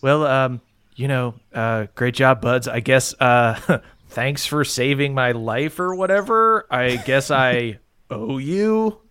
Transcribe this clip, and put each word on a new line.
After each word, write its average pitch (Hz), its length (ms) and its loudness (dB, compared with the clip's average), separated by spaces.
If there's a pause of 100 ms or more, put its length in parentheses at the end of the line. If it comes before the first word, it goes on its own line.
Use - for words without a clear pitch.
Well, 147 240 2
um, 131 360 0 (340)
you 127 120 -6
know, 127 280 -2 (180)
uh, 113 420 -2
great 120 200 -2
job, 131 260 4
buds. 123 260 0
I 117 120 -4
guess, 131 400 2
uh, 120 600 2 (160)
<laughs> - 140 -20
thanks 135 360 -4
for 147 180 0
saving 139 500 0
my 127 180 0
life 117 480 -4
or 180 160 -4
whatever. 208 760 2
I 123 260 0
guess 131 340 0
I 123 480 0 (140)
<laughs> - 160 -20
owe 214 280 -6
you. 214 720 0